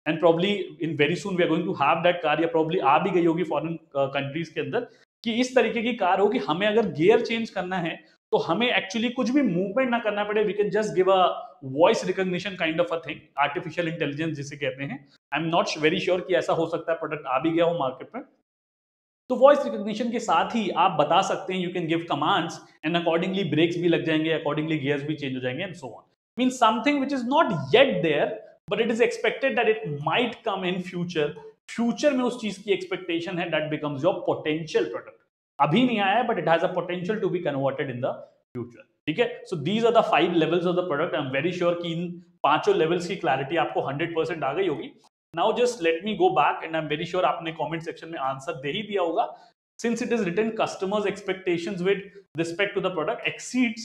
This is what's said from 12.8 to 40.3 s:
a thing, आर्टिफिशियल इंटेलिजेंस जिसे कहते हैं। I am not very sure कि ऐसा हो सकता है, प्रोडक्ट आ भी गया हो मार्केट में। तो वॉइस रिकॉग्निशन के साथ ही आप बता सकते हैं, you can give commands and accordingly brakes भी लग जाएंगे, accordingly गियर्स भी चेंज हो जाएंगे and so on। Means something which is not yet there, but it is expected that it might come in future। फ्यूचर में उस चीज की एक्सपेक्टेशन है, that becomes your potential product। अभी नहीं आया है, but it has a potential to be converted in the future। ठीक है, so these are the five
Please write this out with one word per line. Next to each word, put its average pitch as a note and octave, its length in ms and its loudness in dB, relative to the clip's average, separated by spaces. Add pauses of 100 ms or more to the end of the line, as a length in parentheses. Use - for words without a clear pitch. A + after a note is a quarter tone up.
a E3 120 -4
thing, D3 180 -10 (220)
आर्टिफिशियल E3 500 -2
इंटेलिजेंस D3+ 480 -4
जिसे C#3+ 200 -12
कहते C3+ 280 -4
हैं। A3+ 240 -10 (280)
I - 40 0
am E3 140 -2
not F3+ 280 0
very E3 260 4
sure F3+ 200 2
कि F#3 60 2
ऐसा E3 180 2
हो E3 140 0
सकता E3 260 -4
है, D#3+ 60 -2
प्रोडक्ट D3+ 280 -8
आ C3 120 0
भी E3 120 0
गया E3 140 2
हो E3+ 140 2
मार्केट C3 360 -4
में। C4+ 100 -10 (1040)
तो B3+ 80 0
वॉइस C4+ 280 8
रिकॉग्निशन A3 460 -4
के A3+ 80 -2
साथ F#3 360 2
ही G#3 160 0
आप F3+ 300 4
बता E3 220 4
सकते F#3 320 -4
हैं, F3+ 120 -2
you F3 100 -6
can E3 140 -2
give E3 160 0
commands D#3+ 480 0 (320)
and E3+ 100 0
accordingly F3 480 0 (100)
brakes E3+ 220 4
भी F3 120 0
लग D#3 160 2
जाएंगे, D#3 340 0
accordingly D3+ 420 -2
गियर्स C#3 220 -2
भी D3+ 120 -4
चेंज C#3 200 -6
हो B2+ 60 -6
जाएंगे B2+ 260 -4
and E3 100 -14
so - 80 -14
on। A#2 180 -14 (380)
Means B3+ 240 2
something A#3+ 380 4
which C#4 120 -2
is A#3+ 140 -2
not C#4 240 2 (220)
yet B3+ 180 6 (140)
there, D#3 240 2 (420)
but G#3 100 2
it A#3+ 100 2
is A#3 140 2
expected A#3 520 -2
that A3 120 4
it F3 260 -4 (120)
might A3 280 0 (120)
come F#3+ 240 -2
in F#3 180 -4
future। E3+ 380 -2 (420)
फ्यूचर A#3 420 0
में B3+ 120 0
उस A#3+ 160 -2
चीज G3+ 180 -6
की G#3 140 -4
एक्सपेक्टेशन F3+ 640 -4
है, E3+ 120 -4
that D#3 140 0
becomes D3 400 -4
your F#3+ 100 4 (160)
potential D#3+ 520 -2
product। - 340 -8 (440)
अभी E3+ 260 4
नहीं A3+ 140 0
आया G3 160 2
है, A#3 120 2
but G#3+ 80 -2
it D#3+ 100 -4
has E3 120 6
a F3 120 0
potential F3+ 460 -4
to G3 120 -2
be F3 180 -2
converted C#3 440 -2
in A#2+ 100 -8
the D3+ 120 -2 (440)
future। A#2+ 300 -12 (200)
ठीक D#3+ 120 -2
है, A#3 260 0
so E3+ 160 -6
these G3+ 240 0
are A#3 100 4
the A3 100 6 (100)
five E3+ 180 4